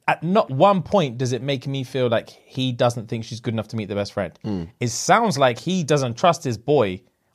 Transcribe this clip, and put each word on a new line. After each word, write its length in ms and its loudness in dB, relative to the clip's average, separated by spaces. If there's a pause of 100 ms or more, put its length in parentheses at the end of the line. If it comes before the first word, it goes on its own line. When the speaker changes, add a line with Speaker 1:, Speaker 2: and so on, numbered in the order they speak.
Speaker 1:
at 160 -2
not 280 2
one 300 4
point 360 0
does 160 -2
it 80 -4
make 260 -4
me 160 -4
feel 260 -2
like 200 2
he 420 -6
doesn't 360 0
think 180 -6
she's 140 -12
good 140 -6
enough 160 -4
to 60 -8
meet 140 -6
the 60 -4
best 180 -4
friend. 320 -6
Speaker 2:
Mm. 240 -4 (100)
Speaker 1:
It 100 -2
sounds 480 2
like 220 2
he 240 -2
doesn't 320 0
trust 280 2
his 140 -4
boy 440 0 (340)